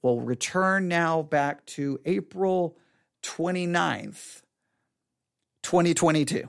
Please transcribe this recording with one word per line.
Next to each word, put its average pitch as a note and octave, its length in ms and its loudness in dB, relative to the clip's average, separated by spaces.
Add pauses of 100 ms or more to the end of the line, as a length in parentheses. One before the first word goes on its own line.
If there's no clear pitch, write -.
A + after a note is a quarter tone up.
We'll A#2+ 200 2
return F#3 640 0
now E3 360 2
back C#3+ 440 -2
to C#3 380 -4
April F#3 720 0 (460)
twenty-ninth, E3+ 1200 -2 (1200)
twenty F3 300 2
twenty-two. D#3 560 2